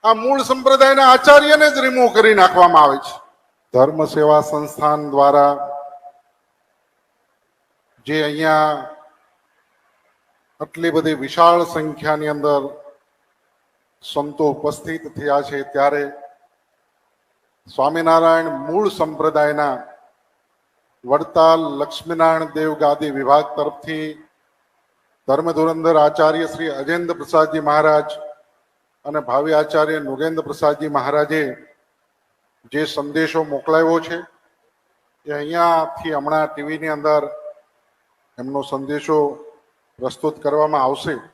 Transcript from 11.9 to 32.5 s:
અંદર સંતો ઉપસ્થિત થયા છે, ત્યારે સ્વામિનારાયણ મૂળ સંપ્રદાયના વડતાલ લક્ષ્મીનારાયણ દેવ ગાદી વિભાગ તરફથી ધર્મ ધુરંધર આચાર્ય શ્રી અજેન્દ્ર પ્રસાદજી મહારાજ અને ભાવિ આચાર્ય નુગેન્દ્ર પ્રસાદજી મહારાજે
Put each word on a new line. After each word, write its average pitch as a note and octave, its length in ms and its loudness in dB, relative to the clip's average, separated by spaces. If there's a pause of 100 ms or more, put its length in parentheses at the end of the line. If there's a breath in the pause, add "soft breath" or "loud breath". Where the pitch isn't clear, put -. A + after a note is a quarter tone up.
અંદર C#3+ 280 0 (1400)
સંતો D3 460 -6
ઉપસ્થિત D3 600 -8
થયા C#3+ 380 -4
છે, C#3+ 160 -8
ત્યારે C#3+ 380 -2 (1700)
સ્વામિનારાયણ E3 920 0
મૂળ F3 300 -2
સંપ્રદાયના D3+ 840 -2 (1300)
વડતાલ D#3+ 580 2 (140)
લક્ષ્મીનારાયણ D#3+ 800 -2
દેવ D#3 240 -2
ગાદી D3 380 -2
વિભાગ C#3 380 2
તરફથી D#3 520 -8 (1200)
ધર્મ D3 240 -2
ધુરંધર D#3+ 440 0
આચાર્ય D#3 520 2
શ્રી D#3 340 -8
અજેન્દ્ર E3+ 360 -6
પ્રસાદજી D#3 520 -2
મહારાજ D3+ 380 2 (960)
અને D3 180 -6
ભાવિ C3+ 300 -2
આચાર્ય D#3 480 0
નુગેન્દ્ર D3+ 420 -6
પ્રસાદજી D3 540 -4
મહારાજે D3 460 -2 (1300)